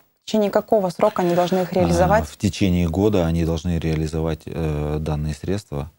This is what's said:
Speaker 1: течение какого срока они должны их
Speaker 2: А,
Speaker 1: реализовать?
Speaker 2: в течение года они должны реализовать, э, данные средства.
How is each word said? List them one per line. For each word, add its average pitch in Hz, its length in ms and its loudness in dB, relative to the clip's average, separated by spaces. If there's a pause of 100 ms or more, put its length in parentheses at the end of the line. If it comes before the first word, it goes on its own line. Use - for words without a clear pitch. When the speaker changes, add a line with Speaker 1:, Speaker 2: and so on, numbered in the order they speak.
(260)
Speaker 1:
течение 208 260 0
какого 208 380 0
срока 208 320 0
они 175 140 2
должны 180 260 2
их 175 100 -4
Speaker 2:
А, - 40 -6
Speaker 1:
реализовать? 180 520 2
Speaker 2:
в - 100 -18
течение 90 520 2
года 98 360 2
они 82 200 0
должны 82 340 -2
реализовать, 80 640 -2
э, 76 540 -4
данные 76 340 -4
средства. 76 640 -6